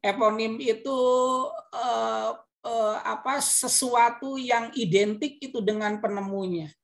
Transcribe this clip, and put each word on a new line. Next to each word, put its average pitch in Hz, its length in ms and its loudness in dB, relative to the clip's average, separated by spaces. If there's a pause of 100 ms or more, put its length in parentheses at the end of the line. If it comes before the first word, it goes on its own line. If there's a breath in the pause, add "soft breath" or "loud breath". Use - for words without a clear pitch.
Eponim 220 560 0
itu, 262 360 -2 (760)
eh, 226 580 -2 (380)
eh, 214 320 0
apa, 262 400 -2
sesuatu 247 960 2
yang 233 400 0
identik 214 640 2
itu 262 160 -8
dengan 214 420 0
penemunya. 196 720 -4 (140)